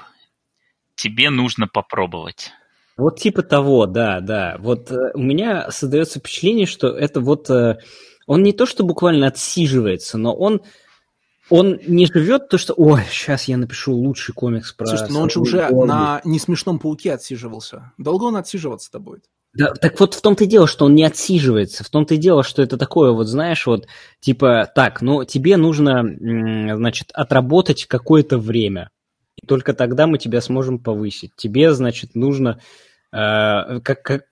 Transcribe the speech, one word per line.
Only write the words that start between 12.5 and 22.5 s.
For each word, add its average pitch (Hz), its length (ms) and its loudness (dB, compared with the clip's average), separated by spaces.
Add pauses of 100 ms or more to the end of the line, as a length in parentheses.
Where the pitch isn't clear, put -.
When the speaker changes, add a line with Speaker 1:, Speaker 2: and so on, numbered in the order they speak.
Speaker 2:
что: - 180 -4
"Ой, 151 260 6 (100)
щас - 360 -6
я 127 100 -2
напишу 123 360 -4
лучший 123 420 -4
комикс 117 380 -6
про 110 140 -8
Speaker 3:
Слушайте, 110 260 -4
но 147 80 0
он 165 80 0
же - 60 -6
Speaker 2:
свою - 80 2
Speaker 3:
уже 139 260 0
Speaker 2:
гордость". 127 180 4
Speaker 3:
на 147 380 -2
несмешном 160 540 -2
пауке 156 340 -4
отсиживался. 120 840 -14
Долго 180 260 -2
он 233 120 -2
отсиживаться-то 151 600 -10
будет? - 260 -20 (280)
Speaker 2:
Да, - 200 0
так - 260 -2
вот 196 160 4
в - 60 -14
том-то 208 240 4
и - 20 -2
дело, 190 200 8
что - 180 0
он 143 100 8
не 156 100 6
отсиживается. 131 800 0
В - 60 -18
том-то 151 260 0
и - 20 0
дело, 156 260 4
что - 200 -2